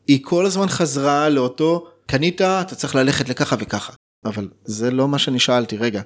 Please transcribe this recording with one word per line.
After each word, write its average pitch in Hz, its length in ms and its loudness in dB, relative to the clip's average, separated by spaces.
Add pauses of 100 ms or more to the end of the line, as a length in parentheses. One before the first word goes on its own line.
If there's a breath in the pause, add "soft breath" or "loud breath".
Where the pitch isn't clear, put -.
היא 139 160 6
כל 180 220 2
הזמן 190 220 0
חזרה 143 600 0
לאותו, 156 580 0 (180 loud breath)
"קנית, 165 360 0
אתה 185 340 0
צריך - 200 -4
ללכת 135 340 2
לככה 135 300 -2
וככה." - 340 -6 (320)
אבל 101 220 -6 (180)
זה 110 260 -4
לא 131 160 2
מה 143 120 0
שאני 131 200 0
שאלתי, 120 380 0
רגע. 104 280 -2